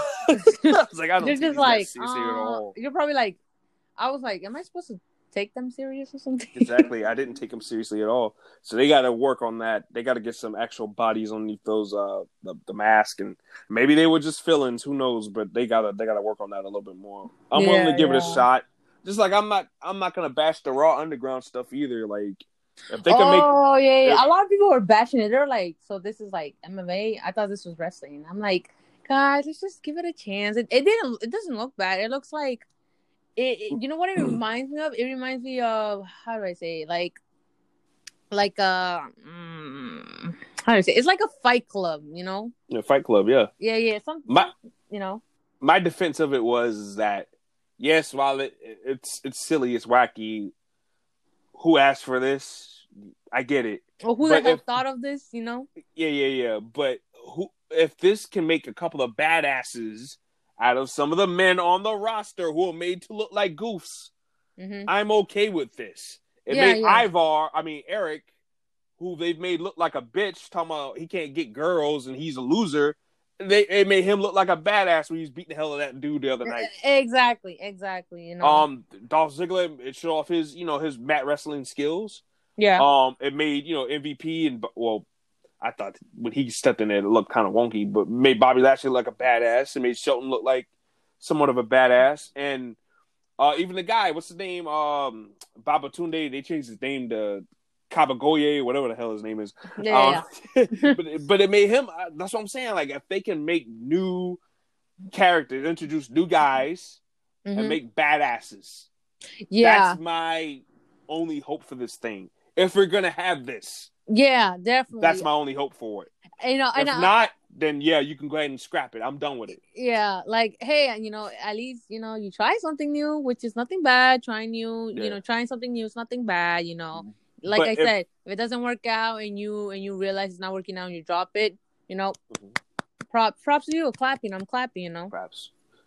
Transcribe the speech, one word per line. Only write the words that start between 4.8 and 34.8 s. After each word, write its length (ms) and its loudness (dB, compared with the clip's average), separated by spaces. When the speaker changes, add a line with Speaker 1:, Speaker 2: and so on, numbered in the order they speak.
Speaker 2:
to 120 -16
take 220 -8
them 180 -10
serious 420 -12
or 60 -16
something?" 320 -6
<laughs> 40 -20
Speaker 1:
Exactly. 500 2
I 80 0
didn't 220 -4
take 160 -12
them 100 -12
seriously 400 -6
at 80 0
all. 260 0
So 120 -10
they 140 4
gotta 220 6
work 320 0
on 160 -6
that. 320 -4
They 120 -8
gotta 160 -2
get 160 -8
some 200 -10
actual 320 -8
bodies 440 -2
underneath 320 -8
those, 300 -2
uh, 300 -4
the, 120 -12
the 80 -12
mask, 480 2
and 160 -12
maybe 260 4
they 120 6
were 120 4
just 240 -8
fill-ins. 400 2
Who 120 -6
knows? 340 -4
But 240 -6
they 140 0
gotta, 280 2
they 120 -6
gotta 160 -2
work 180 -6
on 80 -10
that 140 -10
a 40 -12
little 140 -8
bit 160 -16
more. 320 -18
I'm 140 4
willing 200 6
to 60 2
Speaker 2:
Yeah, 60 -2
Speaker 1:
give 120 4
it 60 4
a 120 2
Speaker 2:
yeah. 60 -6
Speaker 1:
shot. 300 4
Just 140 -2
like 120 2
I'm 160 2
not, 200 -2
I'm 180 -8
not 160 -4
gonna 160 -4
bash 300 0
the 120 -6
Raw 260 4
Underground 460 -8
stuff 260 -12
either. 360 -6
Like, 360 -8
if 120 -8
they 100 6
can 180 8
make 140 8
Speaker 2:
Oh, 320 6
yeah, 300 8
yeah. 80 8
Speaker 1:
if 100 6
Speaker 2:
A 20 4
lot 160 6
of 60 -4
people 200 6
were 120 6
bashing 400 4
it. 80 0
They're 180 2
like, 300 -2
"So 120 -8
this 200 -12
is, 140 -14
like, 300 -8
M 160 -14
M 100 -8
A? 340 -4
I 80 -8
thought 180 -2
this 160 -10
was 120 -14
wrestling." 500 -12
I'm 120 -10
like, 320 -2
"Guys, 380 2
let's 160 -12
just 220 -12
give 140 -10
it 80 -6
a 60 -6
chance." 460 -6
It, 140 -2
it 120 4
didn't, 380 0
it 100 -8
doesn't 240 -8
look 220 -10
bad. 220 -2
It 100 -4
looks 240 -10
like 320 -6
it, 240 -2
it, 200 -8
you 60 -6
know 80 -6
what 140 -2
it 100 -4
Speaker 1:
<clears throat> 60 0
Speaker 2:
reminds 460 -4
me 100 -8